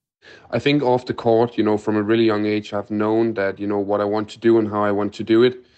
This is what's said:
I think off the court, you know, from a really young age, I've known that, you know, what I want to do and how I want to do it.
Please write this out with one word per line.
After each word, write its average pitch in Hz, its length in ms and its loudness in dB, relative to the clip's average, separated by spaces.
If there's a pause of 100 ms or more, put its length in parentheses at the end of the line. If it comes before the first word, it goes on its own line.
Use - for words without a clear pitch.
(520)
I 120 80 -2
think 147 240 0
off 123 240 0
the 123 80 -4
court, 117 420 0
you 110 60 2
know, 107 120 2
from 107 220 -2
a 104 60 0
really 113 200 2
young 107 220 0
age, 107 260 -4
I've 101 200 -8
known 110 420 0
that, 98 260 -4
you 101 60 -8
know, 104 140 -2
what 101 200 -2
I 104 60 -2
want 107 240 -4
to - 100 -20
do 113 200 4
and 107 100 -2
how 104 140 -2
I 104 80 0
want 104 240 -2
to 110 80 -10
do 113 180 4
it. 127 240 0 (120)